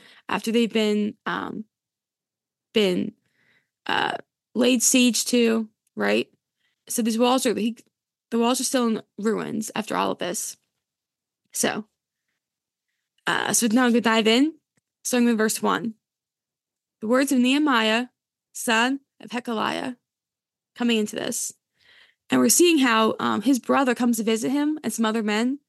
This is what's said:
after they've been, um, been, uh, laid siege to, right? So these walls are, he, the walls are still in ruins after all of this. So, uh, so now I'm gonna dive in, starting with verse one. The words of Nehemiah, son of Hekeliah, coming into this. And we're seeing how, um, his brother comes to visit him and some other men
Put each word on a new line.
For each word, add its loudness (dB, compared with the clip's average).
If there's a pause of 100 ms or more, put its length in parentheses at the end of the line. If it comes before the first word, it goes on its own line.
(300)
after -4
they've 2
been, 0 (100)
um, -8 (1080)
been, 0 (760)
uh, 0 (400)
laid 2
siege 2
to, 2 (280)
right? -2 (580)
So -4
these -2
walls 2
are, 0
he, -4 (540)
the 0
walls 0
are -4
still 0
in -2 (160)
ruins -4
after -6
all -2
of -6
this. -8 (920)
So, -4 (1400)
uh, -2
so 2
now 4
I'm 4
gonna 2
dive 2
in, 4 (500)
starting 2
with 2
verse 0
one. -2 (1080)
The -6
words 2
of 2
Nehemiah, 2 (460)
son 0 (200)
of -16
Hekeliah, -4 (800)
coming 0
into -2
this. -6 (760)
And 2
we're 4
seeing 6
how, 4
um, -2
his 2
brother 0
comes 0
to -6
visit -2
him -2
and -4
some -2
other -2
men -2